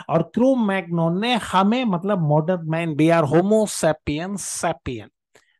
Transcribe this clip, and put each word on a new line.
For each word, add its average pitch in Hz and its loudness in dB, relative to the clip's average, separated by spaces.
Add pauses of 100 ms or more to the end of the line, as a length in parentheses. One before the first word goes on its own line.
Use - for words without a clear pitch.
और 160 0
Cro-Magnon 190 0
ने 240 0
हमें, 214 0
मतलब 196 -2
मॉडर्न 156 0
मैन, 160 -4
we 165 4
are 147 0
Homo 202 2
sapien 160 -4
sapien। 139 -8 (520)